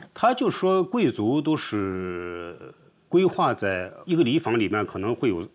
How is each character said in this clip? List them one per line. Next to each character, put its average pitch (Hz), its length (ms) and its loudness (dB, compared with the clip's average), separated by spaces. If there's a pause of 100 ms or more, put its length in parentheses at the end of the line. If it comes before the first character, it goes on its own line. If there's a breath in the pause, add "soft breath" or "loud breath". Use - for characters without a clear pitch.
(120)
他 240 220 2
就 240 160 0
说 185 340 2
贵 208 260 2
族 117 300 0
都 151 160 2
是 90 1000 -6 (500)
规 185 180 4
划 165 260 0
在 95 400 -2 (140)
一 175 100 0
个 170 80 4
礼 127 140 2
坊 120 200 0
里 98 120 0
面， 107 160 0
可 - 120 -10
能 101 160 -4
会 139 140 -2
有 92 260 -2